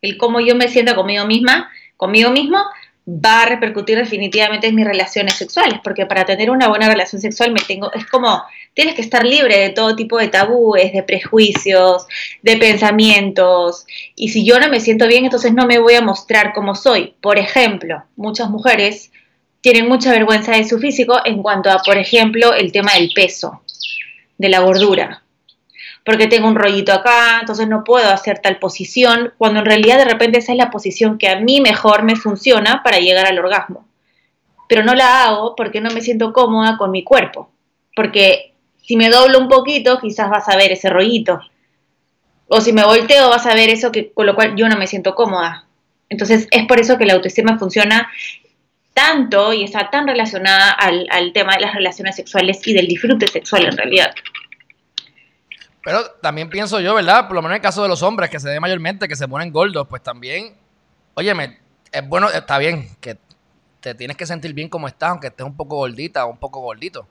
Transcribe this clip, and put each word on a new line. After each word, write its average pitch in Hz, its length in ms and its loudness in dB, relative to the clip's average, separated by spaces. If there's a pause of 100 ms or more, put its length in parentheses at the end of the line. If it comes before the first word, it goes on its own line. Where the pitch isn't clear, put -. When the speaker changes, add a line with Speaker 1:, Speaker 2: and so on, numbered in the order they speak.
Speaker 1:
El 196 160 -8
cómo 233 240 0
yo 233 140 2
me 247 120 0
siento 240 280 2
conmigo 202 300 -2
misma, 254 460 0 (260)
conmigo 214 320 2
mismo, 294 300 0 (480)
va 220 360 2
a - 20 4
repercutir 220 540 -2
definitivamente 214 680 -2
en 220 80 0
mis 214 100 2
relaciones 196 500 -4
sexuales, 269 480 -2
porque 190 240 -2
para 190 180 0
tener 196 240 -2
una 254 180 2
buena 214 220 2
relación 196 320 -2
sexual 220 300 -2
me 220 100 -2
tengo, 196 320 -8
es 220 140 -10
como, 247 340 0 (320)
tienes 311 220 -2
que 240 60 -6
estar 233 220 0
libre 247 360 2
de 196 100 2
todo 220 260 -2
tipo 226 220 -4
de 220 100 0
tabúes, 208 640 2
de 190 120 -2
prejuicios, 190 1040 2 (340)
de 226 160 2
pensamientos, 202 1300 2 (300)
y 220 140 -6
si 220 140 -2
yo 240 160 6
no 294 100 2
me 247 100 0
siento 226 280 2
bien, 247 160 4
entonces 247 300 0
no 247 140 2
me 240 100 4
voy 233 160 6
a 240 80 6
mostrar 208 520 -2
como 202 200 -4
soy. 202 480 0
Por 208 160 2
ejemplo, 190 680 -2 (120)
muchas 214 340 -8
mujeres 214 640 -2 (500)
tienen 233 260 4
mucha 254 240 2
vergüenza 220 420 2
de 220 140 2
su 226 120 -2
físico 247 460 0
en 202 180 -4
cuanto 196 260 0
a, 190 140 2
por 202 140 2
ejemplo, 226 580 2
el 185 160 -2
tema 202 220 0
del 175 200 2
peso, 175 480 -2 (760)
de 190 100 -2
la 185 120 4
gordura, 190 600 2 (840)
porque 220 240 2
tengo 220 200 2
un 220 80 2
rollito 196 380 2
acá, 233 460 4
entonces 220 280 -6
no 220 160 -2
puedo 233 280 4
hacer 196 260 -2
tal 190 220 -2
posición, 233 800 0
cuando 214 220 2
en 208 40 -4
realidad 220 320 4
de 269 80 6
repente 233 320 2
esa 240 140 -2
es 240 80 0
la 247 100 2
posición 214 480 -2
que 202 120 0
a 190 100 0
mí 262 220 2
mejor 214 420 2
me 226 120 2
funciona 220 680 0
para 208 160 2
llegar 185 260 0
al 185 140 0
orgasmo. 185 480 -4 (840)
Pero 214 140 2
no 240 100 2
la 262 320 4
hago 220 300 -2
porque 214 260 -6
no 226 80 -6
me 226 120 -8
siento 226 300 -2
cómoda 220 460 2
con 196 140 -4
mi 185 120 -6
cuerpo, - 460 0 (460)
porque 208 580 0 (320)
si 233 120 -2
me 226 120 4
doblo 254 300 6
un 254 100 0
poquito, 254 500 2
quizás 214 300 -6
vas 208 180 -2
a 196 100 2
ver 196 160 4
ese 185 180 -2
rollito, 196 500 0 (1080)
o 220 120 0
si 226 100 0
me 214 140 2
volteo 240 460 4
vas 240 160 0
a 220 80 2
ver 226 160 4
eso 226 200 -2
que, 214 220 -8
con 208 140 0
lo 196 80 0
cual 220 200 0
yo 220 140 0
no 214 80 0
me 190 80 -4
siento 185 300 -6
cómoda. 180 500 -4 (440)
Entonces 220 420 0
es 226 160 0
por 247 120 4
eso 247 200 2
que 226 60 2
la 190 100 4
autoestima 202 420 0
funciona 208 500 0 (840)
tanto 226 600 0
y 214 100 -4
está 202 260 -6
tan 285 180 -2
relacionada 196 640 2
al, 180 400 -2
al 175 240 -2
tema 190 220 0
de 190 60 -2
las 208 120 -6
relaciones 190 420 -6
sexuales 185 520 -4
y 220 60 -2
del 180 140 0
disfrute 220 400 -2
sexual - 380 -2
en - 100 -4
realidad. 127 380 -2 (1700)
Speaker 2:
Pero 208 200 -4 (180)
también 156 280 -8
pienso 202 300 -6
yo, 190 160 -2
¿verdad? 202 320 2
Por 190 80 -10
lo 170 60 -4
menos 160 100 -6
en 190 60 -4
el 214 40 -8
caso 202 220 -4
de 196 60 -2
los 160 120 -4
hombres, 190 280 -4
que 151 100 -12
se 135 100 -12
ve 147 100 -6
mayormente, 180 480 -6
que 147 80 -10
se 135 120 -10
ponen 156 240 -12
gordos, 160 360 -2
pues 131 140 -16
también, 131 540 -14 (580)
óyeme, 165 460 -6 (320)
es 139 160 -10
bueno, 185 220 -2
está 160 280 -6
bien 147 320 -6 (100)
que 107 180 -18 (640)
te 123 120 -14
tienes 127 240 -16
que 175 80 -12
sentir 160 280 -12
bien 151 140 -12
como 156 200 -12
estás, 160 240 -8
aunque 143 160 -10
estés 131 180 -16
un 139 100 -16
poco 151 200 -12
gordita 135 500 -8
o 117 40 -10
un 117 80 -18
poco 135 220 -16
gordito. 113 520 -16